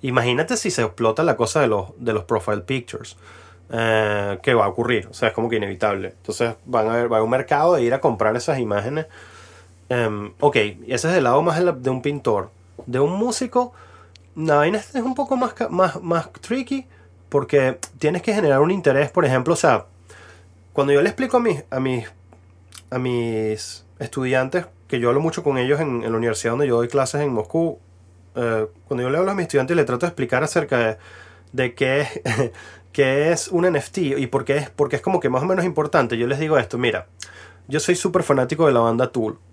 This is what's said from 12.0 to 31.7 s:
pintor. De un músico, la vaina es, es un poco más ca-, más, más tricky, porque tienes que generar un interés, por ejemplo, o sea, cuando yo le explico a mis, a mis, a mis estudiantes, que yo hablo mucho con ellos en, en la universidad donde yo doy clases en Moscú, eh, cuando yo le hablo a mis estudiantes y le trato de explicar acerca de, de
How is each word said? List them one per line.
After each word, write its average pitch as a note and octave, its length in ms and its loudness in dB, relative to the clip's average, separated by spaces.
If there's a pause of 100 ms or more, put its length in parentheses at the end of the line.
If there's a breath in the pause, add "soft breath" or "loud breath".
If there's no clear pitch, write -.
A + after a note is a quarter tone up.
pintor. B2+ 500 -2 (340)
De B2+ 140 -4
un D3 140 2
músico, A#3+ 600 -2 (640 loud breath)
la D#3 220 2
vaina E3 200 2
es, - 180 -10
es B3+ 60 -2
un B3+ 140 -4
poco C#4 200 -2
más B3+ 180 -2
ca-, A3+ 140 -4
más, F3 340 0
más E3+ 320 -2
tricky, C4 540 -6 (400 soft breath)
porque C3+ 520 0 (180)
tienes E3 240 -2
que A3 120 -2
generar D3 280 2
un E3 100 4
interés, D3 400 2
por E3 140 2
ejemplo, C3 300 2
o - 20 -6
sea, B2+ 300 4 (840 loud breath)
cuando C#3+ 220 2
yo C#3+ 80 6
le E3+ 80 2
explico B3+ 280 -2
a - 20 6
mis, G3+ 300 0
a C3 100 -4
mis, B2+ 280 -2 (840)
a B2+ 80 -4
mis A#2 840 -4 (160)
estudiantes, C3 680 -2 (200)
que B2+ 120 -4
yo A#2+ 100 2
hablo B2 100 2
mucho D#3+ 220 -2
con C#3 160 0
ellos C3+ 220 2
en, B2+ 240 -2
en A2+ 80 -2
la A2+ 60 0
universidad A#2 340 -2
donde C#3 160 0
yo A#2+ 80 2
doy A#2+ 120 2
clases C#3 340 0
en C#3+ 120 -2
Moscú, D#3+ 460 -2 (560)
eh, A2+ 320 0 (200)
cuando B2 140 -2
yo B2+ 80 -2
le C#3+ 80 0
hablo F#3+ 140 0
a - 20 -2
mis F#3 100 -2
estudiantes E3+ 300 0
y E3+ 40 2
le D#3 60 4
trato B2 220 0
de - 40 -2
explicar B2+ 340 -2
acerca D3+ 340 0
de, A2 200 0 (560 loud breath)
de B2+ 200 -2